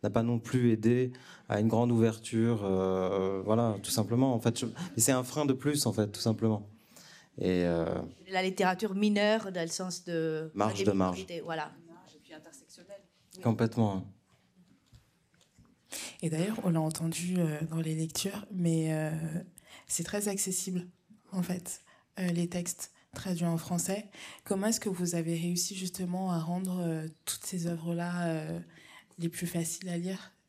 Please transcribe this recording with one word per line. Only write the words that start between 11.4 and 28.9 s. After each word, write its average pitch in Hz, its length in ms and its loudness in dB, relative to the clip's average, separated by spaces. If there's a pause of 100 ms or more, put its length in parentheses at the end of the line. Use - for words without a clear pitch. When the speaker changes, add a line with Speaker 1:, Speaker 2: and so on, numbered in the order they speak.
Speaker 2:
Voilà. 160 260 -6 (440)
Speaker 3:
Et 151 40 -20
puis - 140 -20
intersectionnelle. - 680 -20 (400)
Speaker 1:
Complètement. 110 640 2 (2250)
Speaker 4:
Et 165 60 -2
d'ailleurs, 180 360 -2
on 185 60 4
l'a 165 120 4
entendu, 165 560 -2
euh, 160 200 2 (120)
dans 165 100 -2
les 160 140 -2
lectures, 190 580 -4
mais, 165 400 2
euh, 156 180 0 (760)
c'est - 180 -4
très 208 240 -2
accessible, 190 580 -2 (460)
en 185 100 0
fait, 180 380 -4 (380)
euh, 185 80 0
les 175 200 2
textes 175 460 -6 (220)
traduits 175 320 -2
en 165 100 2
français. 190 540 -2 (340)
Comment 196 220 0
est-ce 226 140 2
que 208 100 -2
vous 175 240 0
avez 170 200 0
réussi 175 400 0
justement 185 560 -4
à 170 80 2
rendre, 180 420 -2
euh, 160 280 -2 (160)
toutes - 220 -6
ces 170 200 -4
œuvres-là, 170 600 -2
euh, 160 340 -2 (580)